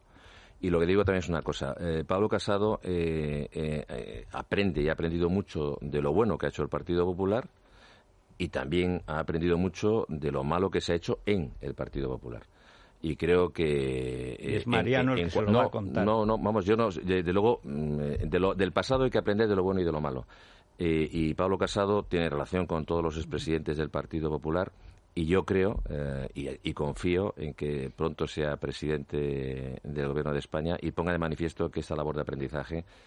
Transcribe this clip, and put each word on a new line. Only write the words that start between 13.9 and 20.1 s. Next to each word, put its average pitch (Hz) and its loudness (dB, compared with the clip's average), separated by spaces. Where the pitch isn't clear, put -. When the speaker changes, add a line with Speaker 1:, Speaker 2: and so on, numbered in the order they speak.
Speaker 2:
Y - -4
es - 0
Speaker 1:
eh, - -6
en, 120 -4
Speaker 2:
Mariano 123 2
Speaker 1:
en, - 0
Speaker 2:
el 87 0
Speaker 1:
en 87 0
Speaker 2:
que - -6
se 101 2
Speaker 1:
cua-, 107 2
Speaker 2:
lo 104 6
va 120 8
Speaker 1:
no, 107 4
Speaker 2:
a - -2
contar. 101 0
Speaker 1:
no, 107 4
no, 110 2
vamos, 104 2
yo 104 6
no, 110 2
de, 90 2
de 87 2
luego, 101 4
mm, 73 -2
eh, 73 -2
de 82 2
lo, 92 4
del 92 2
pasado 131 2
hay 127 2
que 113 2
aprender 104 2
de 104 4
lo 95 4
bueno 95 2
y - 2
de 82 2
lo 78 0
malo. 67 -4